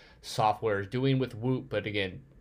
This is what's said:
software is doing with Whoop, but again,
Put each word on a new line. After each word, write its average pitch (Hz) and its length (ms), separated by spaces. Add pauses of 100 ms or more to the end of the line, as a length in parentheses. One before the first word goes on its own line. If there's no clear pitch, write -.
(220)
software 107 580
is 98 80
doing 131 320
with 123 160
Whoop, 127 320
but 104 180
again, 101 360 (200)